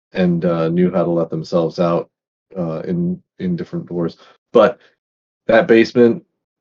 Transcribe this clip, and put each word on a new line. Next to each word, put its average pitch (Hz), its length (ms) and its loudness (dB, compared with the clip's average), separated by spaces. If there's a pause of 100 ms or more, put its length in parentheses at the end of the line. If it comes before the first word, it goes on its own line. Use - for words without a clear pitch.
(140)
and, 90 320 0
uh, 82 240 0
knew 90 220 0
how 90 120 0
to 85 60 -2
let 85 200 -2
themselves 82 500 -4
out, 85 300 -2 (460)
uh, 160 300 -6
in, 175 360 -4 (180)
in - 160 -4
different - 320 -10
doors. 85 300 -6 (360)
But 107 260 4 (680)
that 113 200 2
basement, 113 580 4 (360)